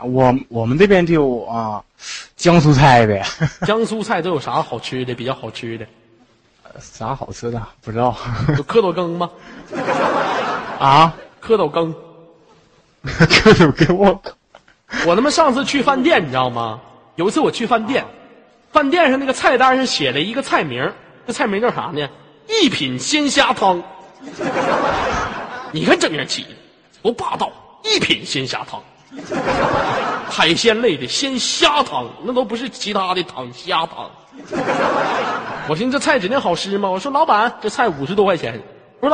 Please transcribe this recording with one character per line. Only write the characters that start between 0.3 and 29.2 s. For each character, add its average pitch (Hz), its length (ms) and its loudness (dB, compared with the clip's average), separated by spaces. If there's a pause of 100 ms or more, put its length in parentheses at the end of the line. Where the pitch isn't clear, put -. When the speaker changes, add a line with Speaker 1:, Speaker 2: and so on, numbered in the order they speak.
Speaker 1:
我 117 160 -4
们 127 120 2
这 190 80 6
边 190 200 4
就， 139 400 0
啊， 110 360 -6 (540)
江 170 240 6
苏 147 140 6
菜 127 340 8
呗。 98 160 0 (220)
<laughs> - 200 -6
Speaker 2:
江 220 200 2
苏 214 180 -4
菜 202 180 -2
都 180 100 -4
有 151 80 -2
啥 131 220 -2
好 123 180 -8
吃 127 260 -6
的？ 123 80 -6
比 117 120 -8
较 131 80 -2
好 117 160 -10
吃 113 280 -10
的？ 110 80 -14 (800)
Speaker 1:
呃， - 80 -20 (100)
啥 120 340 -8
好 - 160 -10
吃 120 200 -10
的？ 117 100 -6 (200)
不 113 100 -10
知 107 60 -6
道。 120 180 2 (420)
Speaker 2:
有 147 60 -4
蝌 - 160 0
蚪 190 120 4
羹 170 200 -4
吗？ 175 180 -4 (1500)
Speaker 1:
啊？ 147 360 6 (260)
Speaker 2:
蝌 226 140 0
蚪 175 140 0
羹。 165 240 -2 (1080)
Speaker 1:
<laughs> - 40 -12
蝌 - 480 6
蚪 156 180 6
羹， 165 240 2
我 196 200 4
靠。 - 160 -12 (760)
Speaker 2:
我 170 100 4
他 214 60 2
妈 285 80 2
上 302 240 4
次 262 100 -2
去 277 200 -2
饭 269 180 2
店， 262 200 4
你 147 80 -4
知 123 40 -6
道 127 160 2
吗？ 117 320 -6 (340)
有 170 120 0
一 220 40 2
次 311 80 0
我 214 120 2
去 233 140 -4
饭 220 200 0
店， 247 180 -2 (680)
饭 294 180 4
店 320 220 4
上 262 80 2
那 277 60 -4
个 262 60 0
菜 262 260 2
单 262 200 4
上 262 80 0
写 139 260 -2
了 139 80 -2
一 196 140 -2
个 269 80 -4
菜 262 220 -2
名 127 180 -6
儿， 175 120 -4 (340)
这 240 40 -4
菜 262 140 -2
名 202 160 -2
叫 233 100 2
啥 139 220 -6
呢？ 143 160 -4 (520)
一 302 60 6
品 131 320 -4
鲜 285 300 0
虾 254 240 2
汤。 185 280 0 (920)
<laughs> - 960 -4
你 160 140 -4
看 277 120 6
这 330 120 0
名 151 100 -4
儿 135 60 -6
起 - 180 -8
的 - 60 -18 (520)
多 240 120 0
霸 - 240 -6
道， - 120 -4 (340)
一 427 160 0
品 - 260 -2
鲜 135 200 -4
虾 113 240 -8
汤。 - 120 -14 (1500)